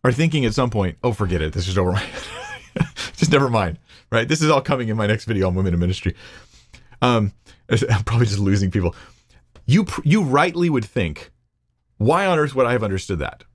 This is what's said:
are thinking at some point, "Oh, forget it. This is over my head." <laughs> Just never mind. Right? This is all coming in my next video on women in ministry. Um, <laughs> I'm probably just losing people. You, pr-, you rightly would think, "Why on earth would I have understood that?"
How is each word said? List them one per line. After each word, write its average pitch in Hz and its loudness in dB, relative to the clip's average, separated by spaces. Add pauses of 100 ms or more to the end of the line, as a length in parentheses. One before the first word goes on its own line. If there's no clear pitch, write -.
are 127 2
thinking 156 0
at 107 0
some 127 0
point, 98 -2
"Oh, 123 2
forget 90 -2
it. 78 -4
This 87 -4
is 92 -2
over 90 2
my 95 0
head." - -10 (520)
<laughs> - 0 (300)
Just 147 2
never 139 4
mind. 95 -2 (340)
Right? 117 2
This 156 0
is 151 4
all 139 4
coming 127 -2
in 107 -2
my 104 0
next 107 0
video 95 0
on 90 0
women 92 0
in 85 0
ministry. 90 -2 (880)
Um, 117 2 (200)
<laughs> - -20
I'm 107 0
probably 117 2
just 101 -4
losing 98 0
people. 87 -2 (680)
You, 180 4
pr-, - -8
you 190 4
rightly 165 2
would 127 0
think, 82 -6 (680)
"Why 165 2
on 180 2
earth 147 0
would 127 2
I 123 0
have 113 0
understood 95 -4
that?" - -8 (120)